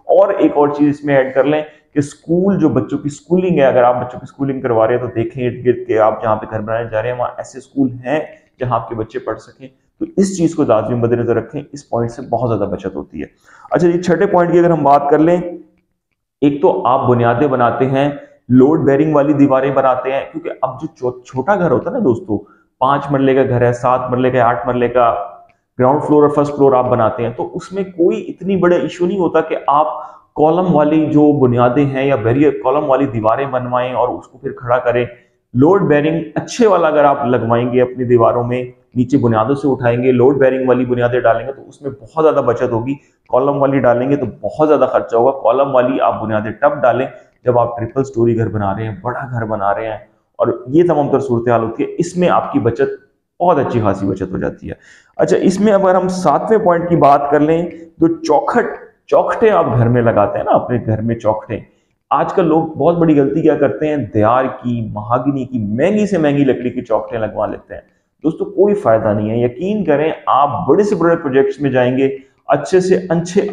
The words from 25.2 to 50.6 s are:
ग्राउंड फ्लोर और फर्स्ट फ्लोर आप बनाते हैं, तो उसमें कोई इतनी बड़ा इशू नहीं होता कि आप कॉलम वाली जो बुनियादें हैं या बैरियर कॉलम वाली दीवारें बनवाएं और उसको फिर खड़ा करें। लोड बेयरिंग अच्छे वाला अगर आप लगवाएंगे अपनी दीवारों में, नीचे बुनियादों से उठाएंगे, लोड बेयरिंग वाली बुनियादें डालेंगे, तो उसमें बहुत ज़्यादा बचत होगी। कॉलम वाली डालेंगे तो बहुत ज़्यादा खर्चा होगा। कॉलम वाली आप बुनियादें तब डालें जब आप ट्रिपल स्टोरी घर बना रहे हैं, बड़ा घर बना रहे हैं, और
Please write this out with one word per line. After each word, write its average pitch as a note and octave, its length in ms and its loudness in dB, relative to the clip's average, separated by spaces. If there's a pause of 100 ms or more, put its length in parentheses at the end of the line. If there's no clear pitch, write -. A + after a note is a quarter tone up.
ग्राउंड C3+ 240 2
फ्लोर D3 200 4
और D3 100 4
फर्स्ट C#3+ 200 0
फ्लोर C#3 220 4
आप B2+ 120 2
बनाते A#2 360 0
हैं, A#2 120 -4
तो F3 100 -6
उसमें F#3 420 -8
कोई F#3 320 0
इतनी F#3 400 -6
बड़ा F3 200 2
इशू D#3+ 280 -4
नहीं G3 120 -2
होता D#3+ 240 0
कि - 280 -6
आप D3 300 0 (360)
कॉलम E3 360 2
वाली D3+ 360 2
जो D3 260 4
बुनियादें B2 520 2
हैं C3+ 200 -2
या C#3 120 2
बैरियर C3+ 440 2
कॉलम C#3+ 240 0
वाली C3+ 220 2
दीवारें A#2 440 -2
बनवाएं B2 420 -4
और A#2+ 160 0
उसको - 280 -12
फिर B2+ 200 -10
खड़ा A#2+ 220 0
करें। A#2+ 260 0 (480)
लोड E3+ 340 4
बेयरिंग D3+ 340 2 (140)
अच्छे A3 300 0
वाला F3 220 2
अगर D3+ 160 4
आप C#3+ 220 2
लगवाएंगे B2 540 0
अपनी B2+ 240 -2
दीवारों A#2+ 400 2
में, B2 280 -6 (240)
नीचे B2+ 220 2
बुनियादों A2+ 360 2
से C#3+ 140 -2
उठाएंगे, B2 440 0
लोड C3 260 4
बेयरिंग C3 300 2
वाली B2 180 2
बुनियादें A#2+ 360 0
डालेंगे, A#2+ 300 0
तो - 100 -18
उसमें C#3 300 -14
बहुत D#3 300 -6
ज़्यादा C#3+ 200 4
बचत B2 300 0
होगी। B2 240 -4 (340)
कॉलम C#3 260 0
वाली C#3 240 2
डालेंगे B2 360 2
तो C3 100 -4
बहुत G#2+ 420 -4
ज़्यादा C3 200 2
खर्चा A#2 280 -2
होगा। B2 140 4 (100)
कॉलम C3+ 300 2
वाली B2+ 300 0
आप A#2 140 0
बुनियादें G#2+ 400 -4
तब C#3+ 280 -2
डालें B2 260 0 (360)
जब B2 140 2
आप A#2 200 0
ट्रिपल A2+ 260 -4
स्टोरी A#2 300 0
घर A2 140 -2
बना G2+ 240 -2
रहे A2 140 -6
हैं, G2+ 160 -10
बड़ा B2 200 -6
घर A#2+ 240 -6
बना G2+ 260 -2
रहे A2+ 140 -6
हैं, G#2+ 220 -10 (300)
और - 300 -2